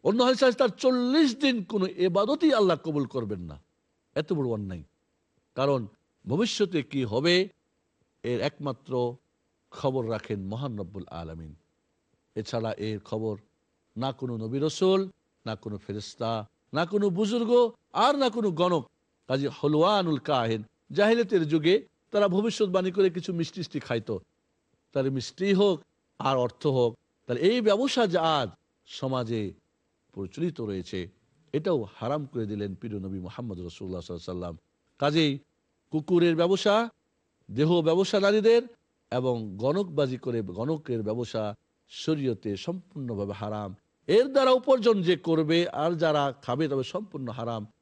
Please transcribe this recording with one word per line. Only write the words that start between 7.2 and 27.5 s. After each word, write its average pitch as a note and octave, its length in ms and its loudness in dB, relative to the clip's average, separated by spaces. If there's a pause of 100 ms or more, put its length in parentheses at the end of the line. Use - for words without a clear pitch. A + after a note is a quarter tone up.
এর B2 140 -2 (100)
একমাত্র C#3 440 -8 (800)
খবর C3 300 -2 (120)
রাখেন G#2+ 240 -6 (120)
মহান B2 300 -6
রব্বুল F#2 280 -12 (120)
আলামিন। D#2+ 320 -12 (840)
এছাড়া A2 340 -4 (160)
এর G#2+ 120 -4 (100)
খবর A2 260 -4 (600)
না C3 220 -4
কোনো B2 240 -6
নবী A2+ 180 -6
রসুল, F#3 400 2 (460)
না A2 160 -4
কোনো G#2 220 -8
ফেরেশতা, G#2+ 480 -6 (440)
না D#3+ 60 0 (100)
কোনো G#3 140 2 (120)
বুজুর্গ, A3 320 0 (540)
আর C#4+ 80 6 (100)
না B3 140 2
কোনো G#3+ 120 0 (120)
গণক। F3 240 2 (440)
কাজী C#3 180 0 (120)
হলওয়ানুল D#3+ 680 2
কাহিন, A2+ 320 0 (360)
জাহেলিয়াতের G3+ 560 4
যুগে E3 220 4 (380)
তারা G#3 140 4 (100)
ভবিষ্যৎবাণী F#3+ 600 0
করে F#3+ 200 4
কিছু F#3 220 -6
মিষ্টি E3 220 -6
টিষ্টি D#3 260 -8
খাইতো, A2+ 280 -4 (800)
তাহলে C3+ 240 0
মিষ্টি F3+ 320 -4 (120)
হোক G3 160 4 (440)
আর C3+ 240 0
অর্থ - 180 -6 (140)
হোক, A#2+ 160 4 (320)
তাহলে B2 240 -4
এই B3 100 4 (100)